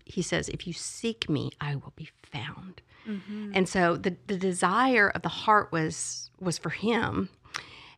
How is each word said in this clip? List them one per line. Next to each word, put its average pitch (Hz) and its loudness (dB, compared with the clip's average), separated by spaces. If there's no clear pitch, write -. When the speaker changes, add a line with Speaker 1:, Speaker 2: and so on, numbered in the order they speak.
Speaker 1:
he - -4
says, 160 0
"If - -6
you 175 -6
seek - -4
me, 131 2
I 147 -2
will 139 -10
be 160 -14
found." 180 -10
Speaker 2:
Mm-hmm. 208 -8
Speaker 1:
And 190 4
so 175 4
the, 185 -2
the 196 -2
desire 196 4
of - -4
the 165 -2
heart - 4
was, - -2
was 180 -2
for - -4
him. 196 0